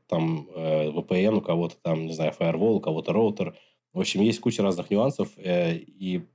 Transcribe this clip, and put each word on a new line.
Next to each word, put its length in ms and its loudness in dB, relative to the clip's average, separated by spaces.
там, 480 -2
э, 340 0
V 140 -4
P 220 0
N, 100 4
у 60 2
кого-то 400 -2
там, 240 -2
не 80 -6
знаю, 180 -2
фаервол, 460 2
у 20 2
кого-то 320 -4
роутер. 460 0
В 60 -6
общем, 220 0
есть 180 2
куча 240 0
разных 260 0
нюансов, 380 2
э, 380 0
и 480 -6